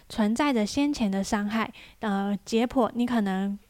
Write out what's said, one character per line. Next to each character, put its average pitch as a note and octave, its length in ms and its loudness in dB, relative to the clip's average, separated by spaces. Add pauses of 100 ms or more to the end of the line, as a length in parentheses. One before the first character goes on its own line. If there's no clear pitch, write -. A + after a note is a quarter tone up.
(100)
存 G#3+ 240 2
在 D4 180 2
着 G#3+ 140 2
先 C#4+ 260 0
前 A3+ 180 0
的 G3 140 0
伤 G#3 240 -2
害， A3 240 -2 (280)
呃， G3+ 440 -2
解 A#3 220 2
剖 A#3+ 260 2
你 A#3+ 140 0
可 A#3 160 0
能 G3 360 -2 (120)